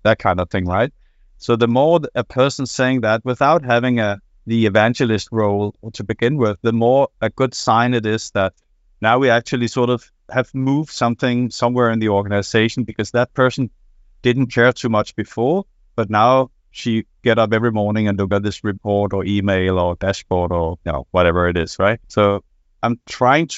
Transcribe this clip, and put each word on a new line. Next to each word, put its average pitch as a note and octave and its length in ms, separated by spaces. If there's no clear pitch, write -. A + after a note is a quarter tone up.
that G#2+ 160
kind F#2 200
of F2 100
thing, F2+ 160
right? G2+ 280
So A#2+ 200
the A#2 100
more D3 320
th-, D3 160
a A#2 80
person C3 420
saying B2+ 360
that A2 240
without C#3 400
having A#2+ 340
a, G2+ 220
the A2+ 200
evangelist A2 680
role G#2 440
to - 100
begin A#2 340
with, G#2+ 240
the A2+ 120
more B2 360
a A2 80
good C3 240
sign A#2+ 400
it A2+ 120
is A2 260
that F#2+ 220
now A2+ 180
we C3+ 100
actually A#2+ 380
sort B2 220
of B2 200
have B2 240
moved C#3 360
something B2 600
somewhere B2 400
in A2+ 80
the A2 100
organization, G2+ 760
because - 260
that A#2+ 220
person B2+ 360
didn't B2 260
care A#2+ 240
too B2 180
much G#2+ 280
before, C3 480
but A2 120
now B2 400
she A2 340
get A2+ 160
up A2 140
every A2+ 180
morning G#2+ 380
and G2+ 100
look G2 140
at G2+ 100
this G#2 180
report G#2 520
or G2 100
email F#2+ 560
or F2 160
dashboard F2+ 560
or, E2 340
you E2+ 60
know, C2+ 200
whatever F2 360
it F2 80
is, E2 240
right? G#2 300
So G2+ 340
I'm A#2 220
trying C#3+ 420